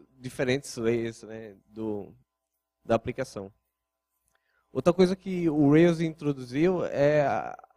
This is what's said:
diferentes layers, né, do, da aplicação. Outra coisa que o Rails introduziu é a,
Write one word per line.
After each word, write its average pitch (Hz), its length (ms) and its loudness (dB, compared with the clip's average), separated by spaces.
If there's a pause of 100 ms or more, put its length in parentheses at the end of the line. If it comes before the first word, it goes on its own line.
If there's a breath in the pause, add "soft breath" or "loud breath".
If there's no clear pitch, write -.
(180)
diferentes 127 580 -4
layers, 117 480 -2
né, 110 320 -16 (120)
do, 104 460 -8 (680)
da 113 120 0
aplicação. 113 580 -8 (1160)
Outra 151 220 0
coisa 185 240 4
que 180 340 -4
o 147 220 4
Rails 165 300 6
introduziu 147 840 -2
é 143 400 2
a, 101 320 -4 (200)